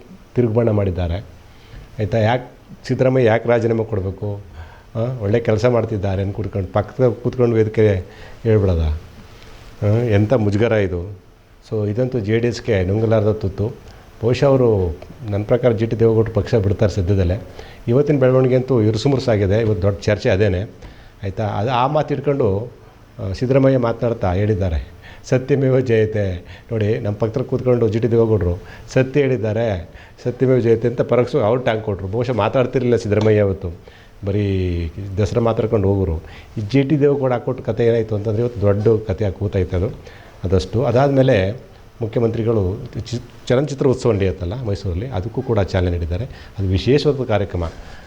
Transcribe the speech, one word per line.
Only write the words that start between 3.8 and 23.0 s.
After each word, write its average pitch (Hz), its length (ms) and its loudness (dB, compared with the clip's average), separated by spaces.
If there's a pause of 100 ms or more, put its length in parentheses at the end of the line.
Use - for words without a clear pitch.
ಕೊಡಬೇಕು? 101 560 -6 (540)
ಆ, 113 40 -4
ಒಳ್ಳೆ 117 420 0
ಕೆಲಸ 110 240 0
ಮಾಡ್ತಿದ್ದಾರೆ 107 580 0
ಅಂತ 101 140 -4
ಕೂತ್ಕೊಂಡು, 98 360 -6
ಪಕ್ಕದಾಗ 113 400 0
ಕೂತ್ಕೊಂಡು 117 440 0
ವೇದಿಕೆ 107 480 2 (380)
ಹೇಳ್ಬಿಡೋದ? 90 560 2 (840)
ಆ, 107 200 2
ಎಂಥ 107 300 2
ಮುಜುಗರ 107 400 2
ಇದು. 95 460 -2 (520)
So 104 200 -2
ಇದಂತೂ 123 280 -2
ಜೆ 110 200 0
ಡಿ 117 80 2
ಎಸ್ಗೆ 104 380 0
ನುಂಗಲಾರದ 107 480 2
ತುತ್ತು. - 560 -6 (340)
ಬಹುಶಃ 123 240 2
ಅವರು, 113 520 2 (320)
ನನ್ನ 101 140 -2
ಪ್ರಕಾರ, 123 280 2
ಜಿ 110 140 0
ಟಿ 110 140 -4
ದೇವೇಗೌಡರು 110 320 4
ಪಕ್ಷ 101 220 0
ಬಿಡ್ತಾರೆ 98 380 2
ಸದ್ಯದಲ್ಲೇ. 95 500 0 (460)
ಇವತ್ತಿನ 143 300 2
ಬೆಳವಣಿಗೆ 127 380 4
ಅಂತೂ 127 240 2
ಇರುಸುಮುರುಸಾಗಿದೆ. 110 800 2
ಇವತ್ತು 107 220 0
ದೊಡ್ಡ 98 180 0
ಚರ್ಚೆ 107 300 0
ಅದೇನೆ. 95 400 0 (520)
ಆಯಿತಾ, 104 220 -6
ಅದು 104 260 -2
ಆ 123 160 2
ಮಾತು 151 280 -2
ಇಟ್ಕೊಂಡು, 131 520 0
ಆ, - 20 -16 (640)